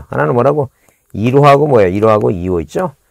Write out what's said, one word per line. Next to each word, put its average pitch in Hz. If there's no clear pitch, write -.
하나는 143
뭐라고? 139
일호하고 139
뭐예요? 113
일호하고 107
이호 90
있죠? -